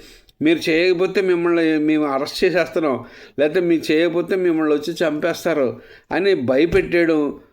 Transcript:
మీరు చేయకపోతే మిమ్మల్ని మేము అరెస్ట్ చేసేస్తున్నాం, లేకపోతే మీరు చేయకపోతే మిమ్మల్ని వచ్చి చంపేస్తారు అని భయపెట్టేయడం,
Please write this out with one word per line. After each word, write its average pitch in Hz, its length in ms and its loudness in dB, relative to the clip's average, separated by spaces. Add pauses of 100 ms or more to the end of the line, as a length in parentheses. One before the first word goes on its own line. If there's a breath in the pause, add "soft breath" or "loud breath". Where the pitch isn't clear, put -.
(420 loud breath)
మీరు 160 280 0
చేయకపోతే 180 520 0
మిమ్మల్ని 170 580 2
మేము 151 260 2
అరెస్ట్ 139 380 -4
చేసేస్తున్నాం, 160 600 0 (360 loud breath)
లేకపోతే 151 200 0
మీరు 170 320 0
చేయకపోతే 170 440 0
మిమ్మల్ని 160 400 0
వచ్చి 147 180 -4
చంపేస్తారు 156 880 -2 (300 loud breath)
అని 190 220 2
భయపెట్టేయడం, 160 1000 2 (200 soft breath)